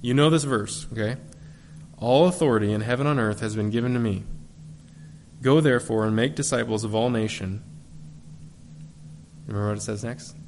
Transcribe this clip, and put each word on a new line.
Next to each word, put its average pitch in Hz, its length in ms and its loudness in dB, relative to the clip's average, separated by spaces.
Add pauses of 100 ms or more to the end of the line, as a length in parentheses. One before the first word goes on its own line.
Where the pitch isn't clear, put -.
You 120 120 0
know 147 160 6
this 160 140 4
verse, 117 480 -2
okay? 113 260 -2 (800)
"All 135 300 6
authority 117 460 2
in 107 80 0
heaven 123 260 0
and 143 120 2
earth 107 200 0
has 110 160 -4
been 107 140 0
given 117 240 0
to 123 60 0
me. 104 240 0 (1200)
Go 135 200 6
therefore 120 440 4
and 110 100 2
make 127 200 2
disciples 117 480 0
of 107 100 -4
all 113 160 2
nation." 107 540 -2 (1800)
Remember 104 220 -2
what 104 80 -2
it 101 40 -8
says 104 220 -6
next? - 320 -10 (120)